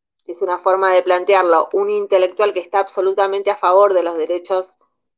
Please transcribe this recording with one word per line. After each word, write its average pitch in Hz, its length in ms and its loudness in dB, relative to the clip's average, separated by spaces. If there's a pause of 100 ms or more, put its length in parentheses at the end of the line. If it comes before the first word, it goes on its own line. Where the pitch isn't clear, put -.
(260)
es 175 160 -10
una 180 180 -4
forma 190 320 0
de 180 100 4
plantearlo, 180 680 2
un 202 180 -2
intelectual 202 640 0
que 180 60 -4
está 196 200 -4
absolutamente 196 680 -2
a 202 60 -2
favor 196 380 4
de 175 80 2
los 170 140 -4
derechos 175 520 -4 (500)